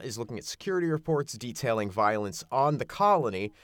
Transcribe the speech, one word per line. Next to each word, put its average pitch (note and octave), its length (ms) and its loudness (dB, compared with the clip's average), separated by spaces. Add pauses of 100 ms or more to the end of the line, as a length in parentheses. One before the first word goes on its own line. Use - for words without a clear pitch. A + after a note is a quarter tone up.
is A2+ 160 -8
looking A2 180 -8
at - 60 -12
security F#3 420 -2
reports D#3 480 -2
detailing A2+ 560 -2
violence G#2 640 0
on C#3 260 4
the B2+ 80 -4
colony A#2 640 2 (120)